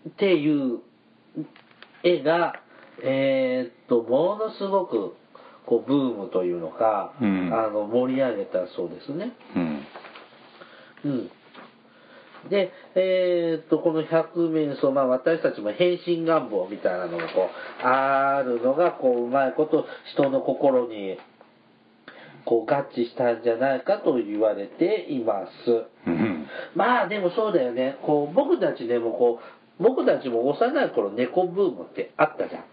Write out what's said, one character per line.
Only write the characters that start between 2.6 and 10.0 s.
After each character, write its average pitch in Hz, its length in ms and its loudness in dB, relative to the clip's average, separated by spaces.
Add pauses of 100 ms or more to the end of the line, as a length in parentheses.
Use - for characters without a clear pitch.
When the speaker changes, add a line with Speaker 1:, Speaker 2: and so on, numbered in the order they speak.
Speaker 1:
え 131 640 0
ー - 0 -
っ - 40 -20 (140)
と、 120 160 2
も 156 340 2
の 214 140 -4
す 196 160 -6
ご 190 180 2
く、 98 300 -4 (500)
こ 117 200 2
う、 - 20 -10
ブ 135 60 2
ー 131 300 2
ム 87 60 -10
と 92 140 0
い 87 100 0
う 87 60 -4
の 80 100 -8
か、 107 520 0
Speaker 2:
う 113 40 0
ん。 92 280 0
Speaker 1:
あ 113 160 0
の、 104 160 -2
盛 127 300 0
り 135 60 0
上 120 140 0
げ 98 100 -4
た 90 300 -4
そ 90 100 -4
う 82 40 -8
で 80 120 -14
す 139 120 -10
ね。 214 200 -6 (220)
Speaker 2:
う - 40 0
ん。 76 260 -4 (1200)